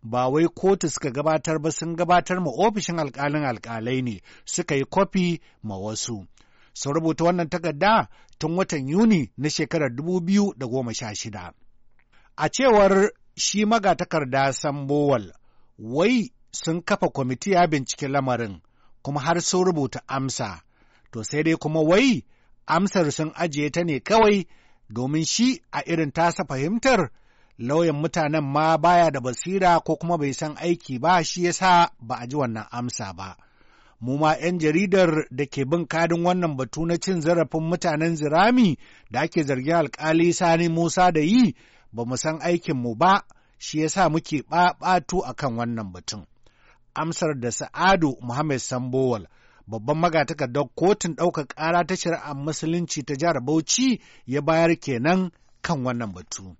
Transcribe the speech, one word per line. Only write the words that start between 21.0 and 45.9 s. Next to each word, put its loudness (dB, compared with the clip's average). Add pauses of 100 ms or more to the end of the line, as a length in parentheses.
To -10
sai -2
dai 2
kuma -2
wai 4 (420)
amsar 2
sun -4
ajiye -2
ta -2
ne -2
kawai 4 (480)
domin -2
shi 0 (120)
a -4
irin -2
tasa 0
fahimtar 0 (480)
lauyan 0
mutanen -2
ma 2
baya 6
da -4
basira 0
ko -2
kuma -2
bai -2
san -6
aiki -4
ba, 4
shi -4
yasa 4 (100)
ba -8
a -12
ji -6
wannan -2
amsa -8
ba. -14 (640)
Mu -4
ma 4
'yan -2
jaridar 2
da -4
ke -4
bin -2
kadin 0
wannan 0
batu -4
na 0
cin -2
zarafin 0
mutanen -2
Zirami 4 (320)
da -4
ake 0
zargin 0
alkali 2
Sani 2
Musa 2
da 2
yi, 4 (380)
ba -6
mu -4
san -2
aikinmu -2
ba, 4 (360)
shi -6
yasa 0
muke -2 (100)
ɓaɓatu 0
a -10
kan -4
wannan -6